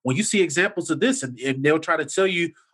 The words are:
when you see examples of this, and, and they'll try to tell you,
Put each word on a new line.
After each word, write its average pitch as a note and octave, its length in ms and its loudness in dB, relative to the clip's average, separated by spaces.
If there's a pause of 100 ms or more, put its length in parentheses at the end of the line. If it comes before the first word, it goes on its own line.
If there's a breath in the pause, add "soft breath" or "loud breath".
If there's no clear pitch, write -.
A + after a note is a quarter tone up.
when B2+ 160 0
you G#3 40 0
see G#3+ 200 2
examples E3+ 480 0
of D3 100 -2
this, C4 220 0
and, B2 180 -10
and C3 240 -2
they'll D3+ 140 4
try D#3+ 180 -2
to D#3 80 -2
tell F#3 220 0
you, E3+ 260 0 (220 soft breath)